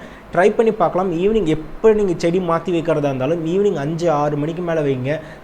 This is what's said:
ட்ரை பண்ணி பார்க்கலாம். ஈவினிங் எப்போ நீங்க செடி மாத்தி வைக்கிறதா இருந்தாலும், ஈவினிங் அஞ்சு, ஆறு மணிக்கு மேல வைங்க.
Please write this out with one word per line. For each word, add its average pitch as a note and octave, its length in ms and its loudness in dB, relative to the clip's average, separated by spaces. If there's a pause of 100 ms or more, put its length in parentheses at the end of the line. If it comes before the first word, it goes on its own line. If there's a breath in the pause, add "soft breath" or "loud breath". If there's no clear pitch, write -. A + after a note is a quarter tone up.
(340 loud breath)
ட்ரை F#3 160 4
பண்ணி A3+ 220 2
பார்க்கலாம். F3+ 460 0
ஈவினிங் G3+ 260 2
எப்போ D#3 480 2
நீங்க G#3 240 2
செடி E3+ 220 2
மாத்தி E3 320 -2
வைக்கிறதா D#3+ 340 0
இருந்தாலும், C#3+ 420 -2
ஈவினிங் G3 280 2
அஞ்சு, D#3+ 360 -2
ஆறு D3 260 0
மணிக்கு D#3+ 260 -4
மேல E3 200 0
வைங்க. C#3 380 -2 (240 loud breath)